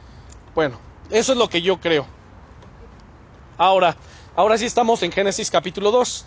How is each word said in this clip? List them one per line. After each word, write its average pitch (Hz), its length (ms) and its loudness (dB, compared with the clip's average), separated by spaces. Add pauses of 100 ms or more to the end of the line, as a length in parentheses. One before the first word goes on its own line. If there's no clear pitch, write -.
(540)
Bueno, 147 260 -2 (300)
eso 226 240 0
es 247 40 0
lo 226 120 0
que 170 140 -2
yo 180 160 0
creo. 156 260 0 (1500)
Ahora, 185 380 4 (400)
ahora 214 220 2
sí 214 80 -4
estamos 233 360 0
en 175 100 -4
Génesis 196 380 -2
capítulo 190 420 -2
dos, 247 360 -2